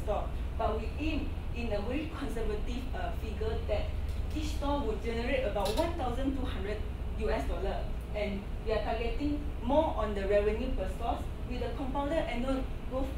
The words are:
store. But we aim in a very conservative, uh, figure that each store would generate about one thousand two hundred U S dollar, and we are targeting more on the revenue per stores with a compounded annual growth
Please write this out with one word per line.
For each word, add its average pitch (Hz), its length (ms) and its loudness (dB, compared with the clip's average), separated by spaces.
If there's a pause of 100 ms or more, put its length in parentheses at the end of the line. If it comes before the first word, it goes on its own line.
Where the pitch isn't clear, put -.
store. - 200 2 (340)
But 220 220 2
we 220 80 -2 (120)
aim 294 300 0 (260)
in 233 180 0
a 208 80 2
very 277 360 0
conservative, 220 680 0 (120)
uh, 185 160 0 (100)
figure 220 360 0 (100)
that 208 180 2 (500)
each 302 220 0
store 285 240 2
would - 220 -2
generate 240 420 0
about 202 220 2 (100)
one 339 160 2
thousand 269 420 0
two 254 100 0
hundred - 320 -2 (420)
U 214 100 2
S - 180 2
dollar, - 380 0 (300)
and 202 260 -2 (240)
we 220 80 2
are 214 80 2
targeting 233 580 0 (220)
more 285 340 4
on 214 200 0
the 190 120 0
revenue 214 480 4
per 190 220 0
stores - 220 0 (300)
with 247 120 -2
a - 160 -2
compounded 277 400 0
annual 262 460 2 (260)
growth 262 180 0 (100)